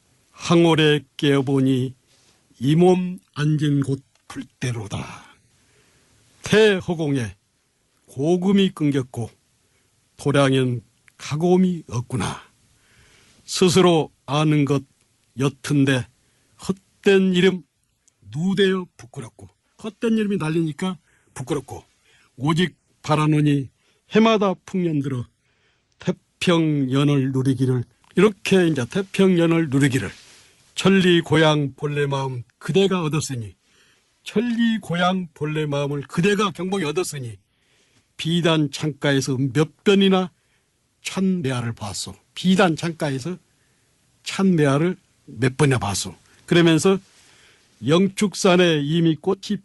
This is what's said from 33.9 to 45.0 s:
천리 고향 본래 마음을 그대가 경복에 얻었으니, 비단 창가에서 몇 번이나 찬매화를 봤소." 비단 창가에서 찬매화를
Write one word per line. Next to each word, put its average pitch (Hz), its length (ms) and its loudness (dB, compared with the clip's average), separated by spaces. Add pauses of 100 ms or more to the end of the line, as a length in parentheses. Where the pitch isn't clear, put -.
천리 226 560 -2
고향 180 540 -2
본래 151 320 -6
마음을 143 380 -4
그대가 196 480 0
경복에 185 340 -6
얻었으니, 139 520 -6 (800)
비단 160 540 0
창가에서 139 680 -2 (160)
몇 - 300 -2
번이나 190 480 2 (720)
찬매화를 131 720 -4
봤소." 95 420 -12 (200)
비단 180 400 2
창가에서 160 640 -6 (840)
찬매화를 170 720 0 (300)